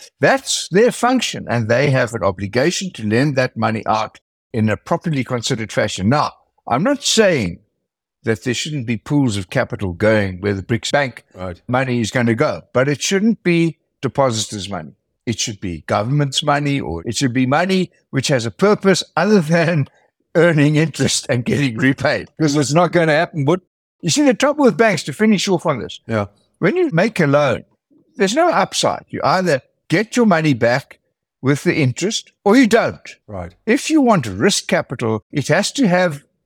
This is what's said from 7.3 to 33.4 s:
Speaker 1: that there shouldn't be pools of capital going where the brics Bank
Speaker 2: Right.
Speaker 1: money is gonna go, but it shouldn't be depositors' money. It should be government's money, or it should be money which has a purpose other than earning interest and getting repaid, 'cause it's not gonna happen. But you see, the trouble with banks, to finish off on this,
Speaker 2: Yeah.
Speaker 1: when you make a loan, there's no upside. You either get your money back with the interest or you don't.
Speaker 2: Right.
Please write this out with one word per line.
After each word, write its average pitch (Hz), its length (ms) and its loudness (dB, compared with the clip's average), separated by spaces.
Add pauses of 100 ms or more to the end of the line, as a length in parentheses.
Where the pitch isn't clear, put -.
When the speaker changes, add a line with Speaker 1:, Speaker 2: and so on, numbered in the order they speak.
Speaker 1:
that 113 200 -4
there 123 120 -2
shouldn't 147 320 -8
be 117 100 -4
pools 131 400 -2
of 95 140 -8
capital 107 420 -4
going 98 480 0
where 101 140 -2
the 95 80 -8
brics - 280 -4
Bank 143 340 -2 (100)
Speaker 2:
Right. 92 320 -10
Speaker 1:
money 123 320 0
is 107 100 -2
gonna 120 240 0
go, 113 300 -2 (100)
but 135 140 2
it 147 160 -2
shouldn't 196 400 0
be 170 340 0 (240)
depositors' 110 680 -2
money. 80 240 -10 (340)
It 113 100 -4
should 110 220 -8
be 87 260 -8
government's 131 560 0
money, 143 380 0
or 82 260 -6
it 113 120 -6
should 135 160 0
be 127 120 2
money 180 460 0 (180)
which 135 200 -4
has 120 180 0
a 117 40 -6
purpose 196 520 2 (120)
other 196 260 4
than 160 480 0 (440)
earning 156 420 4
interest 147 540 0
and 123 160 0
getting 143 320 -2
repaid, 131 520 0 (100)
'cause 147 160 0
it's 139 180 0
not 170 180 2
gonna 165 200 2
happen. 156 340 -2
But 170 160 0 (400)
you 170 100 -2
see, 294 120 0
the 269 120 4
trouble 294 300 0
with 185 120 2
banks, 214 260 2
to 151 100 -10
finish 214 340 2
off 185 180 -2
on 143 140 -2
this, - 280 -12
Speaker 2:
Yeah. 110 180 -2 (340)
Speaker 1:
when 196 160 0
you 359 160 0
make 190 280 0
a 165 80 4
loan, 139 360 2 (540)
there's 196 180 0
no 330 140 4
upside. 185 600 -2
You - 140 -8
either 160 380 0 (260)
get 202 280 -2
your 240 120 4
money 160 260 4
back 120 460 -2 (420)
with 139 220 0
the 175 120 0
interest 156 560 -2 (120)
or 202 140 4
you 269 100 6
don't. 175 480 0 (120)
Speaker 2:
Right. 92 280 -12 (100)